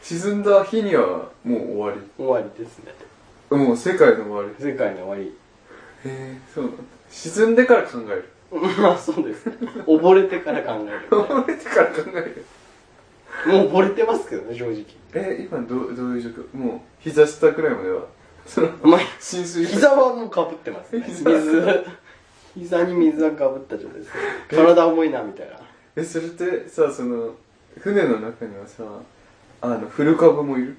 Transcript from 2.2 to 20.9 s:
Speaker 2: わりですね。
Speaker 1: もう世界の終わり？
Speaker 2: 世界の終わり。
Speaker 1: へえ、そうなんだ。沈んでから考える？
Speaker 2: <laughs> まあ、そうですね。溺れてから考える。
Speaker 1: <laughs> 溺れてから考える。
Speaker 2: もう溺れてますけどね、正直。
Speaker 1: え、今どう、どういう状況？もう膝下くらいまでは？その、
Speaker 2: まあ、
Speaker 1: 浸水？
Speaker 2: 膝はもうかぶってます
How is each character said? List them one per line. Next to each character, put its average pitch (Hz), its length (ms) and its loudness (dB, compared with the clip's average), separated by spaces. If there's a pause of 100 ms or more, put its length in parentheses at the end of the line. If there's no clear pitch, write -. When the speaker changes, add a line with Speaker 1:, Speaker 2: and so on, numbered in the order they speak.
Speaker 2:
わ 110 300 0
り 117 80 -12
で - 60 -18
す - 80 -20
ね。 - 160 -20 (560)
Speaker 1:
も 139 240 4
う - 20 -2
世 185 220 -2
界 123 180 8
の 107 80 -8
終 104 80 -8
わ 101 100 -4 (160)
り？ 139 60 -12
Speaker 2:
世 139 120 -4
界 104 180 -2
の 92 100 -12
終 95 40 -10
わ 101 80 -8
り。 98 80 -10
Speaker 1:
へ - 60 -12 (760)
え、 131 320 -12 (160)
そ 151 80 -8
う - 20 -6
な 117 60 -6
ん - 80 -16
だ。 - 40 -18 (280)
沈 202 380 0
ん 233 60 4
で 247 120 6
か 240 80 8
ら 202 80 4
考 - 160 -10 (100)
え 101 60 -6
る？ 90 140 -8 (220)
Speaker 2:
<laughs> 175 80 -8 (240)
ま 190 120 6
あ、 - 40 -4
そ - 140 -6
う 170 120 -4
で 110 80 -8
す - 140 -12
ね。 226 80 -8 (320)
溺 160 280 6
れ 196 100 6
て 185 160 -4
か 151 100 -8
ら 139 120 -4
考 107 220 -8
え - 60 -12
る。 - 160 -12
Speaker 1:
<laughs> - 100 0
溺 254 300 0
れ 320 80 -4
て - 120 -14
か - 160 2
ら 240 40 4
考 - 220 -4
え 190 80 -14
る。 - 280 -10 (1000)
Speaker 2:
も 190 200 4
う - 20 -2
溺 185 140 2
れ 196 80 2
て 226 120 -2
ま 226 160 0
す - 100 -10
け - 60 -10
ど 98 80 -8
ね、 117 160 -12
正 120 60 -8
直。 107 200 -8 (300)
Speaker 1:
え、 190 340 -6
今 143 120 -8
ど 120 260 -6
う、 120 80 -10
ど 123 140 -8
う 123 80 -6
い - 20 -4
う - 20 -6
状 117 100 -10
況？ - 260 -16
も 123 220 -6
う - 20 -14 (180)
膝 151 300 4
下 151 240 4
く 156 100 -4
ら 147 80 0
い 120 60 -2
ま 95 80 -10
で 92 60 -4
は？ 90 120 -4 (420)
そ - 160 -4
の、 165 80 2 (140)
Speaker 2:
ま 170 140 8
あ、 185 40 4 (200)
Speaker 1:
浸 180 260 -8
水？ 170 200 -4
Speaker 2:
膝 269 280 4
は 254 220 4
も 226 80 -8
う 196 60 -10
か 170 120 0
ぶ - 140 -6
っ - 20 -18
て 156 140 -12
ま - 120 -14
す - 120 -10